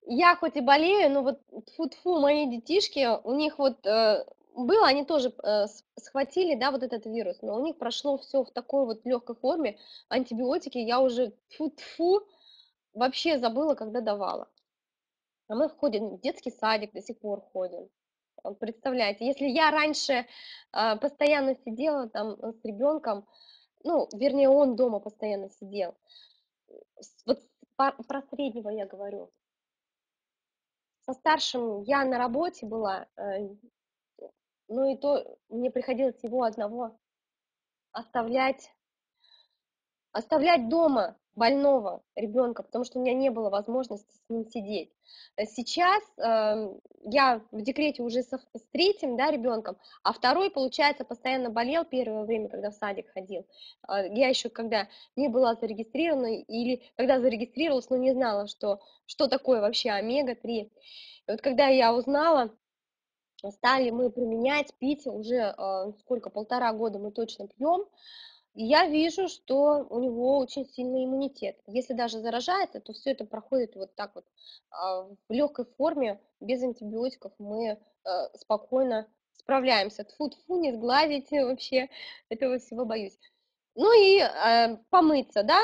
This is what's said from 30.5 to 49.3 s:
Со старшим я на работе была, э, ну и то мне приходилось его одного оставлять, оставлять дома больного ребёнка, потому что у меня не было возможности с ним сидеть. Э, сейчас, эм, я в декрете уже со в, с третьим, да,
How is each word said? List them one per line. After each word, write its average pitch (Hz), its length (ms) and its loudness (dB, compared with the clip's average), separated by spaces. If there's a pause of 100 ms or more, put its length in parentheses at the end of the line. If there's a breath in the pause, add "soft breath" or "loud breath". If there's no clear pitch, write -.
Со 262 60 -6
старшим 247 680 0
я 269 240 2
на 262 140 0
работе 254 480 -2
была, 202 400 -4 (100)
э, 202 320 -6 (1200)
ну 262 220 0
и 262 40 -2
то 277 420 -2 (120)
мне 240 220 -4
приходилось 254 520 -2
его 240 200 -2
одного 226 540 -6 (920)
оставлять, 247 800 -2 (1400 soft breath)
оставлять 302 580 2
дома 269 480 2 (180)
больного 247 680 2 (120)
ребёнка, 226 480 -2
потому 240 220 -4
что 254 140 -8
у - 20 0
меня 254 120 2
не 262 180 2
было 220 180 -2
возможности 214 640 -4
с - 140 -20
ним 226 160 -4
сидеть. 208 460 -8 (460 loud breath)
Э, 208 80 -2
сейчас, 349 580 0 (140)
эм, 214 600 0 (240)
я 254 380 2 (100)
в 214 100 -8
декрете 269 420 -2
уже 240 200 -2
со 262 140 -10
в, - 40 -10 (120)
с 233 180 -16
третьим, 320 460 0
да, 285 140 2